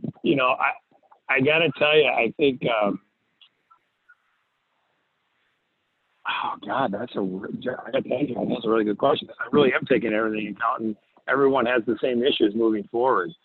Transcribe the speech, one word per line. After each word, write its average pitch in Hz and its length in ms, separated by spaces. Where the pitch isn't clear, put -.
you 156 140
know, 127 140
I, - 220
I 135 120
gotta 151 380
tell 151 180
you, 151 100
I 117 300
think, 139 300
um, 104 340
oh - 260
God, 117 280
that's 110 240
a 117 40
re-, 95 300
I 113 40
gotta 123 180
tell 123 160
you, 120 240
that's 120 160
a 110 40
really 110 160
good 104 140
question. 139 300
I - 120
really 139 200
am 147 140
taking 113 260
everything 107 340
into 101 140
account, 117 220
and 110 140
everyone 135 380
has 123 200
the 117 160
same 123 200
issues 113 320
moving 110 360
forward. 117 400